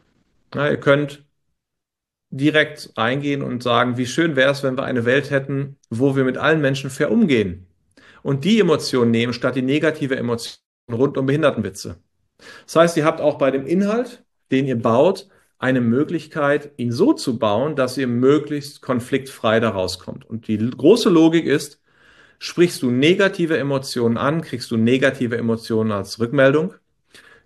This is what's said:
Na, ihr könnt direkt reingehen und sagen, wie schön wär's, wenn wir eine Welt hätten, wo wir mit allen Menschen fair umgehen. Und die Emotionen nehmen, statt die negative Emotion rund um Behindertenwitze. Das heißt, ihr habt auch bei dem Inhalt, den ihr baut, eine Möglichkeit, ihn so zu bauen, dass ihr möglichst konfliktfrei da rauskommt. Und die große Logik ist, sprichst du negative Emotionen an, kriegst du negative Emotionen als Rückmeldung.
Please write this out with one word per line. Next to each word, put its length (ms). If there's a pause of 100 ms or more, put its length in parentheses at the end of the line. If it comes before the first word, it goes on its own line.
(540)
Na, 160
ihr 100
könnt 440 (1080)
direkt 680
reingehen 440
und 220
sagen, 340
wie 80
schön 300
wär's, 280
wenn 140
wir 60
eine 220
Welt 260
hätten, 460 (120)
wo 260
wir 80
mit 140
allen 240
Menschen 280
fair 220
umgehen. 540 (560)
Und 220
die 160
Emotionen 520
nehmen, 220
statt 220
die 60
negative 540
Emotion 440 (320)
rund 260
um 80
Behindertenwitze. 720 (680)
Das 100
heißt, 220
ihr 80
habt 160
auch 160
bei 140
dem 140
Inhalt, 580 (280)
den 140
ihr 140
baut, 500 (280)
eine 240
Möglichkeit, 960
ihn 140
so 220
zu 240
bauen, 380
dass 220
ihr 100
möglichst 720
konfliktfrei 800
da 100
rauskommt. 560
Und 220
die 100
große 520
Logik 360
ist, 360 (580)
sprichst 420
du 80
negative 680
Emotionen 600
an, 240
kriegst 300
du 60
negative 600
Emotionen 540
als 280
Rückmeldung. 540 (720)